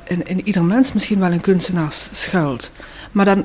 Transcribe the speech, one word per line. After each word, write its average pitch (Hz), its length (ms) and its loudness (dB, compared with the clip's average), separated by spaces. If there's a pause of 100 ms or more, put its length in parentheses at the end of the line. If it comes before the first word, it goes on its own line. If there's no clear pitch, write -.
in, 175 220 -4
in 185 200 -4
ieder 190 160 2
mens 220 300 2
misschien 208 260 0
wel 180 140 2
een 170 80 0
kunstenaar 175 520 0
s-, - 200 -8
schuilt. 147 580 -2 (420)
Maar 196 120 4
dan 196 200 4